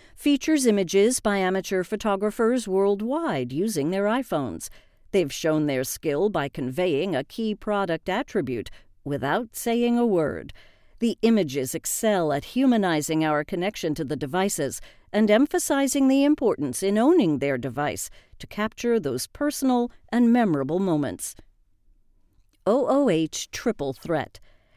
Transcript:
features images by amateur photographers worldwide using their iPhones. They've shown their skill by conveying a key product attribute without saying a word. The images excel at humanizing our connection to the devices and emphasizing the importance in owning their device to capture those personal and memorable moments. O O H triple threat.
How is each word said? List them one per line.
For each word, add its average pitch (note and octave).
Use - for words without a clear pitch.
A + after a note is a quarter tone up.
features C#4+
images G3+
by G3+
amateur F#3
photographers G#3+
worldwide G3
using E3
their G3
iPhones. E3+
They've E3+
shown D#3
their C3+
skill D#3
by D3+
conveying D#3+
a B2
key A3
product F#3+
attribute E3+
without D3
saying A#3+
a A#3+
word. D#3+
The A#3
images D3+
excel F3
at C#3+
humanizing F3+
our D3+
connection F3
to D#3+
the C3+
devices D3+
and G#3
emphasizing C#4
the C#4
importance F#3+
in G3
owning A3+
their C#3
device B2+
to -
capture A3
those C3+
personal C4
and A#3
memorable E3+
moments. D3+
O B3
O C4+
H D#3+
triple C#3
threat. -